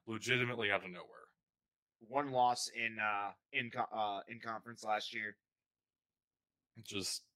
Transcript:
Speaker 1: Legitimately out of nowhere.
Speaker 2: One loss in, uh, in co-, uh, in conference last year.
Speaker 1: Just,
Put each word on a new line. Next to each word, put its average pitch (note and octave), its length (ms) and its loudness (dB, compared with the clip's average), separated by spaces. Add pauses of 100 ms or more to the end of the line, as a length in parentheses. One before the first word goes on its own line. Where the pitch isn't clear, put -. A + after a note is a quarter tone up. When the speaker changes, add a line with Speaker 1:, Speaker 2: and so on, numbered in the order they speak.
Speaker 1:
Legitimately A#2 640 0
out F#2+ 120 2
of F#2 80 -10
nowhere. E2+ 160 -12 (1000)
Speaker 2:
One C3+ 240 0
loss B2 440 4
in, A2+ 240 0
uh, G2+ 320 2 (220)
in B2 180 0
co-, A#2+ 140 0 (120)
uh, G#2 300 2
in A2+ 120 -10
conference A2+ 440 -8
last G#2+ 300 0
year. G#2+ 220 -4 (1500)
Speaker 1:
Just, - 400 -4 (120)